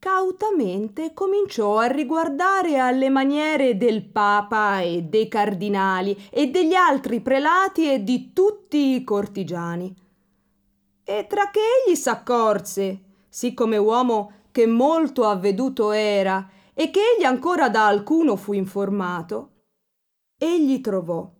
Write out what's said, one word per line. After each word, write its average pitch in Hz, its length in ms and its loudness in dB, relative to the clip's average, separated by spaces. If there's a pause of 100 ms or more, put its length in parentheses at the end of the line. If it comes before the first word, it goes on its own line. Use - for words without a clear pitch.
cautamente 320 1120 -2
cominciò 381 640 0
a 220 80 2
riguardare 320 920 0
alle 262 320 2
maniere 277 640 0
del 214 260 0
Papa 208 760 0
e 170 240 -2
dei 214 240 0
cardinali 196 920 -2 (140)
e 294 160 0
degli 320 260 0
altri 269 480 2
prelati 285 640 0
e 262 160 0
di 247 300 -4
tutti 302 600 0
i 254 80 -4
cortigiani. 180 920 -6 (1080)
E 480 260 -4
tra 403 220 -2
che 415 80 0 (260)
egli 370 100 4
s'accorse, 208 1040 -2 (280)
siccome 226 480 -2
uomo 220 540 0 (200)
che 233 140 4
molto 262 600 2
avveduto 208 640 0
era, 196 580 0 (240)
e - 160 0
che 381 100 0 (160)
egli 392 80 0
ancora 269 460 2
da 214 160 2
alcuno 214 500 2
fu 196 180 -6
informato, 196 960 -4 (840)
egli 311 460 0
trovò 180 480 -4 (100)